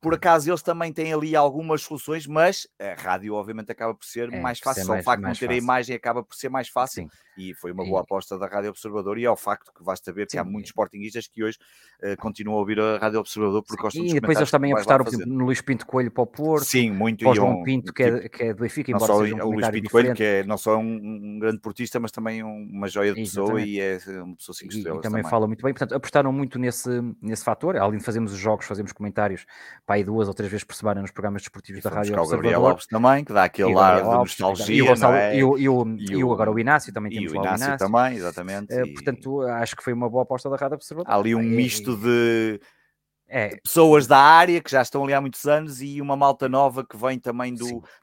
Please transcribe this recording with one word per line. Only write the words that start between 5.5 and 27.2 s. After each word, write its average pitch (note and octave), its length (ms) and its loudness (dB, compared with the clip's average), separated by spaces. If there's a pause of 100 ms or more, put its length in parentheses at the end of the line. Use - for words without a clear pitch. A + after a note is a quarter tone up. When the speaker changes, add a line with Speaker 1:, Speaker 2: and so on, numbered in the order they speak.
Speaker 2:
fácil. B2 100 -2
Speaker 1:
imagem B2+ 320 -2
acaba A#2 280 -4
por - 120 -20
ser C3+ 140 -8
mais C3 180 -6
fácil, B2 360 -4
Speaker 2:
Sim. D2+ 60 -16 (280)
Speaker 1:
e F#2 160 -12
foi F2+ 180 -12
uma F#2 140 -8
Speaker 2:
E - 20 -8
Speaker 1:
boa F#2 140 0
aposta G2 360 -6
da F#2+ 100 -6
Rádio G2+ 220 -4
Observador, G#2 480 -8
e A#2 80 -6
é A#2 60 4
o G#2 60 2
facto - 360 -6
que F2 100 -20
basta F#2 280 -8
ver G2 160 -6
que - 100 -10
há F2 60 -2
Speaker 2:
Sim. F#2 80 -10
Speaker 1:
muitos G2+ 180 -10
sportinguistas G#2+ 580 -6
que A2 160 -10
hoje, A2 140 -4 (440)
eh, G2 160 -6
continuam G#2+ 400 -6
a - 20 2
ouvir G#2 200 -2
a G#2+ 180 0
Rádio A2 220 -2
Observador G#2 440 -2
porque - 180 -10
Speaker 2:
Sim, - 20 -8
Speaker 1:
gostam D3 200 -4
Speaker 2:
e F3 40 -2
Speaker 1:
dos E3+ 60 0
Speaker 2:
depois C#3+ 260 2
eles C#3 120 0
Speaker 1:
comentários - 0 -
que D3 60 4
Speaker 2:
também C#3 140 0
Speaker 1:
o C3+ 40 2
Vasco G#2 140 0
vai C3+ 80 6
Speaker 2:
apostaram, C3 80 2
por A2+ 60 -6
Speaker 1:
fazendo. A#2 100 -4
Speaker 2:
exemplo, C3 160 -4
no B2+ 80 0
Luís B2+ 160 0
Pinto B2+ 240 -4
Coelho B2+ 260 0
para B2 120 0
o A#2 40 -6
Porto, D3+ 380 -2
Speaker 1:
Sim, A#2 260 2
muito, G#2+ 320 -2
Speaker 2:
para B2+ 80 8
o - 20 8
Speaker 1:
e G#2 60 4
Speaker 2:
João A2 120 4
Speaker 1:
um F2+ 120 -4
Speaker 2:
Pinto, C3 300 -2
que C3 100 0
é, A#2 80 4
Speaker 1:
tipo, A#2 180 -4
Speaker 2:
que - 140 -8
é A2+ 100 -2
do G2+ 80 -8
Benfica, A#2+ 300 -4
Speaker 1:
não A#2 60 0
Speaker 2:
embora G#2+ 100 2
Speaker 1:
só G#2 120 6
Speaker 2:
seja G#2+ 160 0
um G#2+ 80 -6
Speaker 1:
o A2 80 -2
Luís G#2+ 140 0
Speaker 2:
comentário A2 160 0
Speaker 1:
Pinto G#2+ 100 -8
Coelho, B2 180 6
Speaker 2:
diferente. A#2 80 -2
Speaker 1:
que G#2+ 60 -2
é G2 200 2
não G2+ 140 -4
só A2 200 2
um, G#2+ 580 -8
um G#2+ 40 -10
grande G#2+ 200 -2
portista, A#2 400 -6
mas A2+ 120 -6
também A2 320 -8
um, G#2+ 280 -12
uma G2 160 -6
joia G2+ 260 0
de A2+ 80 -8
pessoa, G2 300 -2
Speaker 2:
Exatamente. G#2 180 -2
Speaker 1:
e G2+ 100 -4
é F#2+ 180 -2 (240)
uma F2+ 140 -14
pessoa - 200 -18
cinco F#2+ 160 -16
Speaker 2:
E, G#2 60 -8
e - 0 -
Speaker 1:
estrelas E2 220 -6
Speaker 2:
também G#2+ 220 -4
Speaker 1:
também. - 80 -6
Speaker 2:
fala A2 180 2
muito A2 160 -6
bem, C3+ 100 0
portanto, C3+ 220 -4
apostaram C#3 360 2
muito C3+ 280 -4
nesse, B2 300 -4 (320)